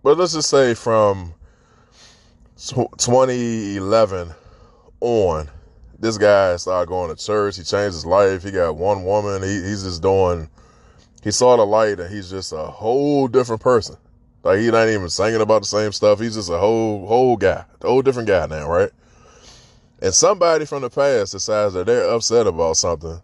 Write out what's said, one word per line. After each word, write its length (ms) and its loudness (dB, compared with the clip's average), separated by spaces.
But 120 4
let's 160 0
just 160 -4
say 260 4
from 600 0
tw-, 420 -6
twenty 800 0
eleven 560 0
on, 500 0
this 200 -4
guy 360 4
started 340 -2
going 240 -6
to 80 -14
church. 360 -2
He 80 -14
changed 300 -2
his 120 -12
life. 380 2
He 80 -10
got 240 -2
one 280 -2
woman. 380 -2
He, 120 -4
he's 280 -6
just 180 -10
doing, 480 0
he 80 -4
saw 240 4
the 100 4
light 320 0
and 160 -10
he's 160 -12
just 220 -10
a 140 -8
whole 600 0
different 340 -2
person. 360 0
Like, 160 2
he 100 2
not 180 4
even 200 -2
singing 320 -2
about 220 0
the 60 -10
same 220 -2
stuff. 300 2
He's 160 -6
just 140 -8
a 80 -2
whole, 500 0
whole 280 2
guy, 280 0
a 60 -6
whole 140 4
different 260 0
guy 180 2
now, 240 -8
right? 200 2
And 140 -2
somebody 500 2
from 180 -8
the 80 -6
past 420 0
decides 420 -2
that 120 -4
they're 220 2
upset 380 0
about 300 0
something 480 -4